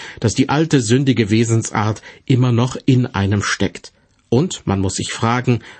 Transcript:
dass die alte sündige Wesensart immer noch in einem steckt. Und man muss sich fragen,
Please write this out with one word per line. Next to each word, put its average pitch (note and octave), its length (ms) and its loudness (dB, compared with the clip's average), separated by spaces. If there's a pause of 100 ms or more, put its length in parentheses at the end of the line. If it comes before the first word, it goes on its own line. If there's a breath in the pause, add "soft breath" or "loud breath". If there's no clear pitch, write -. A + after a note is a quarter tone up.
(200 loud breath)
dass G#2+ 140 0
die C3 160 2
alte D3 320 2
sündige A2+ 480 2
Wesensart A2+ 720 0 (240 loud breath)
immer B2 260 2
noch A#2+ 320 0
in B2 220 2
einem G2 360 -2
steckt. - 520 -4 (340)
Und D3+ 380 -2
man G2 140 0
muss F#2+ 140 -2
sich - 180 -8
fragen, A#2+ 480 0 (200 loud breath)